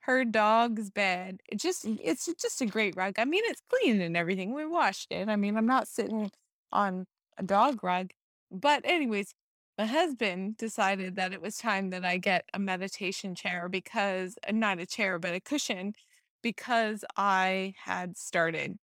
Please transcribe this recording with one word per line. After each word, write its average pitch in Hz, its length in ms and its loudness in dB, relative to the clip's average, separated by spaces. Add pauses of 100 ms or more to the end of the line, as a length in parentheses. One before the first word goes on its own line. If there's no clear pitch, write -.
her 262 220 2
dog's 220 640 4
bed. 185 580 -2
It - 120 -6
just, 359 240 -2
it's - 420 -2
just 392 340 -4
a 254 60 0
great 202 300 0
rug. 185 220 -2
I 220 60 4
mean, 330 220 2
it's 320 220 -4
clean 349 320 4
and 170 160 0
everything. 185 380 0
We 302 120 -4
washed 311 460 0
it. 190 160 -4
I 214 80 2
mean, 202 200 2
I'm 226 100 2
not 247 220 4
sitting 214 420 -4 (420)
on 190 340 0 (300)
a - 60 -6
dog 208 420 4
rug. 180 260 0 (400)
But 285 340 2
anyways, 233 500 0 (440)
my 214 80 0
husband 220 720 0
decided 190 600 0
that 185 160 -2
it 190 100 -10
was 208 140 -6
time 196 340 0
that 185 140 -6
I 180 140 2
get 180 340 2
a - 60 -6
meditation 190 760 -4
chair 180 340 -6
because, 185 680 -2 (100)
uh, 202 60 -2
not 214 280 2
a 180 60 -8
chair, 190 320 -2
but 175 160 -4
a 185 60 -4
cushion, 208 540 -4 (480)
because 226 640 -2 (120)
I 190 580 2 (100)
had 180 320 -4
started 165 680 -2